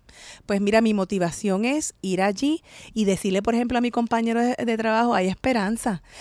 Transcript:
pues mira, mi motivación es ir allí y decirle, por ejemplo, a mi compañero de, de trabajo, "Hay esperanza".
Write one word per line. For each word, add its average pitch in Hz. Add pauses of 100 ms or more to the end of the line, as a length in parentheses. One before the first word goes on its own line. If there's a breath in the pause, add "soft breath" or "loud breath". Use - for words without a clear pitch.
(460 loud breath)
pues 196
mira, 208
mi 220
motivación 190
es 294
ir 185
allí 262 (320 loud breath)
y 220
decirle, 190
por 233
ejemplo, 240
a -
mi 240
compañero 233
de, 247 (100)
de 226
trabajo, 226
"Hay 185
esperanza". 214 (180 loud breath)